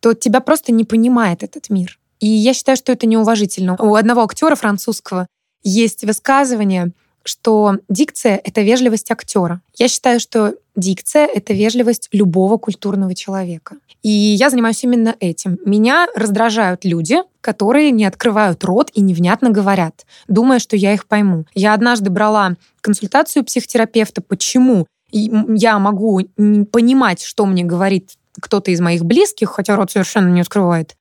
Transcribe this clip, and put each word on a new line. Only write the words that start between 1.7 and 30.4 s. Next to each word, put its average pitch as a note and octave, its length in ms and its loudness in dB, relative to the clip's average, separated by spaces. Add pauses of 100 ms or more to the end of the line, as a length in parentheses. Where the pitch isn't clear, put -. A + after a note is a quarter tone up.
И G#3+ 60 -2
я A3 280 2
считаю, C4 220 0
что - 160 -2
это A#3+ 140 -2
неуважительно. G#3 720 0
У G#3 180 2
одного A#3 260 2
актера D4+ 320 0
французского G3+ 720 -4 (360)
есть A3 420 -2
высказывание, G#3+ 880 0 (360)
что G#3+ 480 0 (120)
дикция — G#3 560 -2
это G#3 180 -4
вежливость A3+ 480 0
актера. F3+ 500 -4 (160)
Я A#3+ 120 0
считаю, A#3+ 300 0
что A3 360 -2 (200)
дикция — G3 600 0
это G#3 180 -4
вежливость A3+ 600 0
любого F#3+ 440 2
культурного G3 580 -4
человека. F#3 600 -10 (260)
И G#3+ 60 -4
я G#3 420 2
занимаюсь A3+ 320 -2
именно A#3 380 0
этим. F3 440 -4
Меня B3 500 2
раздражают G#3+ 720 -2
люди, E3+ 340 0 (220)
которые B3+ 500 2
не A3 140 2
открывают G3+ 600 0
рот G3+ 300 0
и G#3 60 0
невнятно F#3+ 500 2
говорят, G3 560 0 (200)
думая, A#3+ 320 2
что - 180 -4
я G3 180 2
их G3 120 -6
пойму. F#3+ 380 0 (100)
Я G#3 200 2
однажды G#3+ 360 0
брала G3+ 440 0 (260)
консультацию A3+ 640 0
психотерапевта, A3+ 800 -2
почему A3+ 640 0 (240)
и, A3 200 -2
м, A3 240 0
я G#3+ 240 2
могу G3 420 0
н-, G#3 460 0
понимать, A#3 560 2
что - 240 -2
мне F3+ 180 0
говорит F#3 480 -2 (280)
кто-то G3+ 300 -2
из F3 100 0
моих F3 240 0
близких, A#3+ 460 0
хотя G#3 240 -2
рот G3 160 -2
совершенно F#3 400 0
не F3 100 2